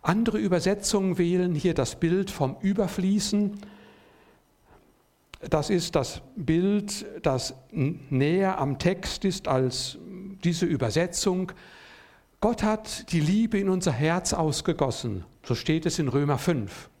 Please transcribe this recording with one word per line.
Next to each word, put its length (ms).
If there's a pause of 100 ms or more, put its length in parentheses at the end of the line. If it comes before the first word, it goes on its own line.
Andere 360
Übersetzungen 800
wählen 360
hier 200
das 260
Bild 320
vom 300
Überfließen. 960 (1900)
Das 200
ist 260
das 260 (140)
Bild, 720 (160)
das 320 (180)
n-, 280 (100)
näher 500
am 200
Text 460
ist 220
als 500 (460)
diese 220
Übersetzung. 840 (880)
Gott 240
hat 480
die 80
Liebe 400
in 100
unser 220
Herz 420
ausgegossen. 920 (180)
So 120
steht 300
es 140
in 80
Römer 300
fünf. 520 (120)